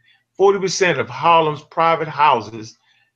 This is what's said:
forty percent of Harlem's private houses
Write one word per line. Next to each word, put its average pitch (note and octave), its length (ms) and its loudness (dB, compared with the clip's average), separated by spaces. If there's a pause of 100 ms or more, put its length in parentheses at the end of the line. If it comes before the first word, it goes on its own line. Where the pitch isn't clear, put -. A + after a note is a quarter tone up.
(380)
forty G3 220 2
percent F3+ 400 -2
of A#2 100 -6
Harlem's D3+ 540 0
private E3 460 -2
houses A#2 720 -2 (380)